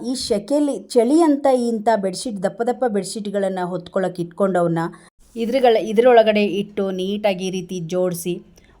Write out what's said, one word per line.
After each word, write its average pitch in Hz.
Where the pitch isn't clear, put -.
ಈ 254
ಸೆಕೆಯಲ್ಲಿ 269
ಚಳಿ 254
ಅಂತ 285
ಈ 240
ಇಂಥ 226
ಬೆಡ್‌ಶೀಟ್, 196
ದಪ್ಪ 190
ದಪ್ಪ 247
ಬೆಡ್‌ಶೀಟ್ಗಳನ್ನು 196
ಹೊತ್ಕೊಳ್ಳೋಕೆ 180
ಇಟ್ಕೊಂಡವನ್ನ 175
ಇದ್ರಗಳ-, 233
ಇದ್ರೊಳಗಡೆ 220
ಇಟ್ಟು 202
ನೀಟಾಗಿ 190
ಈ 185
ರೀತಿ 180
ಜೋಡಿಸಿ 175